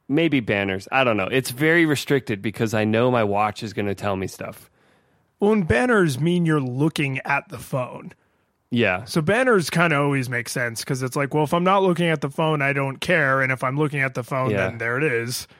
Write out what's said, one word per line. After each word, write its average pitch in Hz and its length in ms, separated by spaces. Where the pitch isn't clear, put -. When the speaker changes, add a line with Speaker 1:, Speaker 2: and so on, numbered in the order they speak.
Speaker 1:
maybe 147 320
banners. 98 500
I 135 140
don't 117 120
know. 95 140
It's 127 200
very 160 340
restricted 135 560
because 107 320
I 107 120
know 113 260
my 120 120
watch 104 400
is 110 100
gonna 101 220
tell 101 220
me 95 100
stuff. - 420
Speaker 2:
Well, 202 140
and 208 140
banners 208 520
mean 170 260
you're 156 160
looking 135 640
at 143 240
the - 100
phone. 127 520
Speaker 1:
Yeah. 104 320
Speaker 2:
So - 160
banners 202 480
kinda 165 280
always 139 320
make 120 200
sense 120 340
'cause 131 200
it's 127 120
like, 139 180
well, 151 120
if 139 80
I'm 175 100
not 196 200
looking 175 240
at 160 120
the 143 100
phone, 156 320
I 139 120
don't 139 260
care. 139 420
And 131 120
if 127 100
I'm 135 140
looking 147 240
at 135 140
the 127 80
phone, 131 280
Speaker 1:
Yeah. 95 160
Speaker 2:
then 95 120
there 117 180
it 143 80
is. 120 420